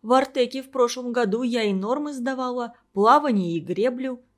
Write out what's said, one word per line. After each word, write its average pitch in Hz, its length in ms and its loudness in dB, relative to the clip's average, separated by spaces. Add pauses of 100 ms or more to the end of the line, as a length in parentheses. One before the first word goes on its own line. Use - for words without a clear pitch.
«В 220 120 0
Артеке 262 500 0
в - 80 -20
прошлом 247 400 0
году 233 320 0
я 240 200 -2
и 202 100 0
нормы 262 400 -4
сдавала, 247 600 -6 (200)
плавание 208 640 4
и - 20 -2
греблю». 247 600 -4 (160)